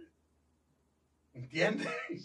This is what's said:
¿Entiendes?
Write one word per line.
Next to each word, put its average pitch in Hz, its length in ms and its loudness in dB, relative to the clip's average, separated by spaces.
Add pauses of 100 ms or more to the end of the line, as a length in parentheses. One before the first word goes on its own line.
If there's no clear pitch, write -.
(1300)
¿Entiendes? 139 540 2 (360)